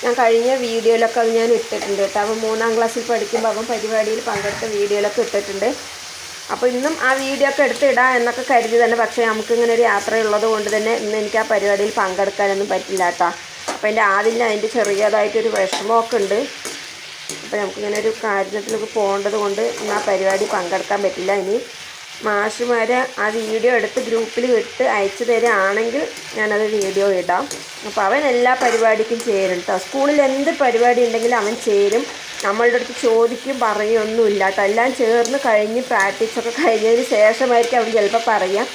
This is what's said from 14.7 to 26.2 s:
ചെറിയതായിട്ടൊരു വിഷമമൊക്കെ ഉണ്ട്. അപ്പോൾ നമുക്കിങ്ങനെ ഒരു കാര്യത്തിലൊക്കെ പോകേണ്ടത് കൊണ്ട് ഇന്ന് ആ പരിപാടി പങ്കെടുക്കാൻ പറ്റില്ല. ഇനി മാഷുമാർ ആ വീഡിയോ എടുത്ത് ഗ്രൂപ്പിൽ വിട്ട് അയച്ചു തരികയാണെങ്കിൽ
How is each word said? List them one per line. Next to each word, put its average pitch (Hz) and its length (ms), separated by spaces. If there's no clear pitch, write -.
ചെറിയതായിട്ടൊരു 208 800
വിഷമമൊക്കെ 226 640
ഉണ്ട്. 196 180
അപ്പോൾ - 180
നമുക്കിങ്ങനെ 208 420
ഒരു 220 80
കാര്യത്തിലൊക്കെ 208 720
പോകേണ്ടത് 202 480
കൊണ്ട് 202 180
ഇന്ന് 208 160
ആ - 100
പരിപാടി 190 380
പങ്കെടുക്കാൻ 185 500
പറ്റില്ല. 185 280
ഇനി 202 140
മാഷുമാർ 220 600
ആ - 20
വീഡിയോ 220 440
എടുത്ത് 214 280
ഗ്രൂപ്പിൽ 226 460
വിട്ട് 233 320
അയച്ചു 196 340
തരികയാണെങ്കിൽ 226 720